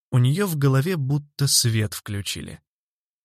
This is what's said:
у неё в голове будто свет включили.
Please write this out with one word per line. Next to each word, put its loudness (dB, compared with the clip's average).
у 4
неё 2
в -4
голове 2
будто -2
свет 0
включили. -10